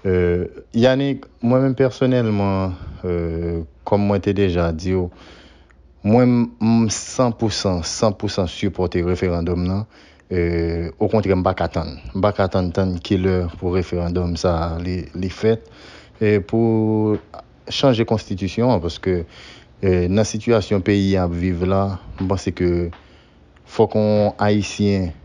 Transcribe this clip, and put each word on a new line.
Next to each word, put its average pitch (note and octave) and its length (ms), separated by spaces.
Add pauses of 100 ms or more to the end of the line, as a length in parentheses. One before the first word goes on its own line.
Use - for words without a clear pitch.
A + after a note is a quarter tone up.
Euh, F2+ 400 (300)
Yannick, C3 500 (160)
moi-même C3 340
personnellement, G#2+ 960 (340)
euh, E2+ 560 (200)
comme G2+ 200
moi G2+ 160
t'ai G2 160
déjà F2 380
dit, F2 200 (1120)
moi A#2 200
m-, A#2+ 260 (100)
m-, A2+ 300
cent - 420
pour A2 220
cent, F2+ 280
cent G#2+ 300
pour G2 180
cent F#2+ 160
supporter F2+ 560
référendum F2 640
là. G2 200 (460)
Euh, E2+ 680
au G#2+ 80
contraire, F#2+ 300
m F2+ 100
pa F#2 80
k E2+ 140
atan. D#2+ 240 (220)
M F#2+ 100
pa G#2 100
k - 80
atan F#2 320
tan F#2 240
ki F#2+ 240
lè F#2 120 (260)
pou F#2 160
referandòm F2 640
sa E2+ 420
li, F2+ 220 (100)
li F#2 160
fèt. A2+ 380 (500)
E G#2+ 240
pou A2 720 (560)
chanje B2 380
konstitisyon, G#2 760
paske, F2 380 (580)
e, G2 120 (200)
nan G#2+ 160
sitiyasyon G#2 600
peyi G2 340
ap F2+ 100
viv E2+ 380
la, G2 160 (340)
m F#2+ 80
panse F#2+ 320
ke F2 300 (840)
fò A2 200
kon G#2+ 520
ayisyen G2+ 680 (120)